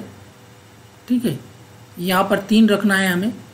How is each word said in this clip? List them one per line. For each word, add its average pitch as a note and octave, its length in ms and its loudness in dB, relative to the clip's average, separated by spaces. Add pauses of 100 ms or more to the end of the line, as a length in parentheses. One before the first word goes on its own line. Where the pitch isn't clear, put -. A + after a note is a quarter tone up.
(1080)
ठीक B2 160 -2
है, B2+ 140 -2 (600)
यहाँ F#3 320 0
पर G3 80 0
तीन A3 300 4
रखना G3 280 2
है F#3+ 160 0
हमें। F#3+ 200 -2 (220)